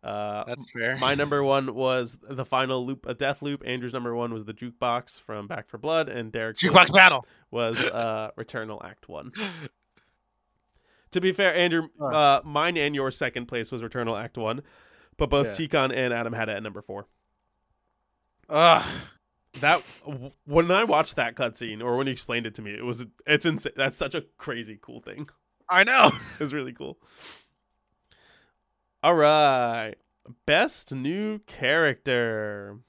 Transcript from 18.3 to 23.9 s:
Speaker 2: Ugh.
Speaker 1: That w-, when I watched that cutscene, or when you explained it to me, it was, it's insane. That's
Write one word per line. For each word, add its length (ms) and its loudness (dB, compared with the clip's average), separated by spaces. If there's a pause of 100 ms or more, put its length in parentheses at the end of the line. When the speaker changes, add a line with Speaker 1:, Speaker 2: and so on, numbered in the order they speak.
Speaker 2:
Ugh. 380 6 (760)
Speaker 1:
That 240 2 (220)
w-, 260 -12 (140)
when 260 2
I 140 4
watched 320 0
that 180 -2
cutscene, 480 -6
or 140 0
when 100 0
you 60 -4
explained 320 -6
it 100 -8
to 60 -14
me, 120 -12
it 120 -10
was, 200 -6 (200)
it's 200 2
insane. 300 -2
That's 220 -2